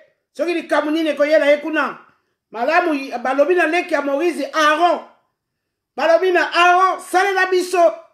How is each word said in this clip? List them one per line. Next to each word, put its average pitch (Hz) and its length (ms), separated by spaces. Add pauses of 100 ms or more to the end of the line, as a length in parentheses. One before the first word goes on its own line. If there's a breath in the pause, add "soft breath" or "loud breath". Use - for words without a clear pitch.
(320)
Soki 339 220
likambo 302 360
nini 311 200
ekoyela 294 360
ye 294 120
kuna? 294 400 (520)
Malamu, 277 720
balobi 277 320
na 339 120
leki 330 280
ya 285 80
Moïse, 277 500
Aaron. 311 480 (960)
Balobi 330 360
na 320 200
Aaron, 349 480
salela 381 460
biso, 359 480 (200)